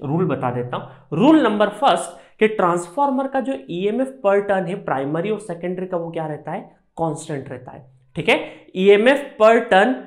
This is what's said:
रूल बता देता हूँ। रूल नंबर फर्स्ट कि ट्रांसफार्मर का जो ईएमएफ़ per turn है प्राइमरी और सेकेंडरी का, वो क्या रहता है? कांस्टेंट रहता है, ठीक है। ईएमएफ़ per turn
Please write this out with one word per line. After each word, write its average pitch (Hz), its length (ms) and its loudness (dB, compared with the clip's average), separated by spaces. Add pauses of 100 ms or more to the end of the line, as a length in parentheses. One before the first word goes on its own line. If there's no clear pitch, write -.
रूल 165 220 0
बता 131 240 -2
देता 120 260 -6
हूँ। - 420 -8
रूल 302 240 6
नंबर 208 340 2
फर्स्ट - 400 0 (220)
कि 214 100 4
ट्रांसफार्मर 214 760 -2
का 269 140 -4
जो 269 120 -4 (160)
ईएमएफ़ 214 400 -4 (100)
per 196 240 2
turn 190 240 -2
है 180 160 -6
प्राइमरी 151 460 -4
और 208 120 -4
सेकेंडरी 180 460 -8
का, 185 100 -6
वो 165 140 -8
क्या 160 160 -8
रहता 151 240 -10
है? 196 100 -10 (360)
कांस्टेंट 151 520 -6
रहता 127 220 -16
है, - 140 -20 (300)
ठीक 165 140 -2
है। 277 80 4 (400)
ईएमएफ़ 208 480 6 (120)
per 220 180 6 (140)
turn 214 240 4 (140)